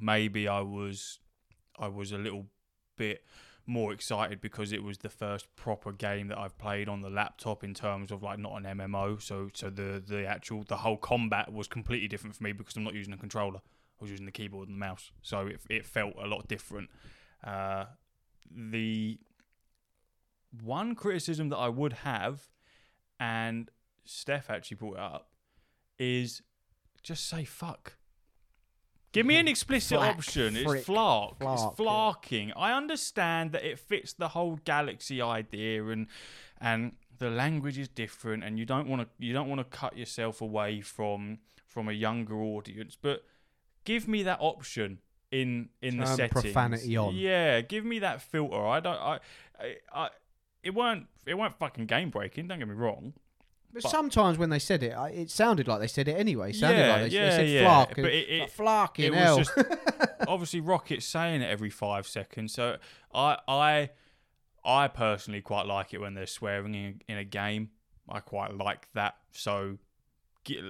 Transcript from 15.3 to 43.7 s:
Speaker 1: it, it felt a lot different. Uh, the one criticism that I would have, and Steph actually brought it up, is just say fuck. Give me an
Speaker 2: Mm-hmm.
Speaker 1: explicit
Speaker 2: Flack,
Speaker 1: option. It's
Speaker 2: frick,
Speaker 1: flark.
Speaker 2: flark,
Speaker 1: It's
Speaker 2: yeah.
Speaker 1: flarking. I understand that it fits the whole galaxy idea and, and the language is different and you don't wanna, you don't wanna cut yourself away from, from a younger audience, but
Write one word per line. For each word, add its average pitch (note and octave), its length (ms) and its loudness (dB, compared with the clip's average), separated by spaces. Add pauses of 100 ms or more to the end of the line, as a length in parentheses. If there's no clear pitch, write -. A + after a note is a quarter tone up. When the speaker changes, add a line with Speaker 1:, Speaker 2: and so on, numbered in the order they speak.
Speaker 1:
it, - 200 -10
it G#2+ 160 -2
felt G2+ 340 -4
a G2+ 80 -8
lot G#2 220 -6
different. G2+ 400 -8 (560)
Uh, G2 400 -6 (640)
the A2 680 -4 (1400)
one F3 320 -4
criticism E3 560 -2
that C#3+ 60 -4
I A#2+ 120 0
would C#3 240 0
have, B2 560 -4 (720)
and A2+ 500 -4 (340)
Steph - 460 -6
actually G2+ 260 -6
brought G#2 180 -10
it F#2 60 -10
up, D#2+ 280 -10 (720)
is B2 440 -2 (600)
just - 260 -8
say E3 160 -6
fuck. - 500 -12 (1200)
Give A3+ 140 6
me D4 100 8
an E4 100 6
Speaker 2:
Mm-hmm. D4+ 40 4
Speaker 1:
explicit B3 480 2
Speaker 2:
Flack, D#3 180 4
Speaker 1:
option. A#2+ 400 0
It's B2 80 0
Speaker 2:
frick, C#3 200 0
Speaker 1:
flark. F3+ 560 2
Speaker 2:
flark, C3+ 140 0
Speaker 1:
It's A#2+ 80 4
Speaker 2:
yeah. A2 220 0
Speaker 1:
flarking. G#3 720 0
I G3+ 160 0
understand F#3 800 -2
that - 120 -2
it C#3 140 -4
fits - 340 -4
the E3+ 160 -4
whole E3+ 360 -2
galaxy C#3 580 -2
idea A2 640 -2
and, A2 200 -2 (540)
and A2+ 320 0 (260)
the A#2+ 120 -2
language C#3 480 0
is C3+ 100 -6
different A2 560 -6
and G#2+ 140 -4
you G#2+ 80 -2
don't C3 200 0
wanna, B2+ 200 -2 (120)
you A#2+ 140 -4
don't C3+ 160 -2
wanna C#3 160 -4
cut - 320 -8
yourself A2+ 440 -6
away G#2+ 420 -2
from, G#2 560 -6 (280)
from A2 220 -6
a G#2+ 40 -2
younger A2 440 -2
audience, G#2+ 640 -8
but C#3+ 240 -2 (600)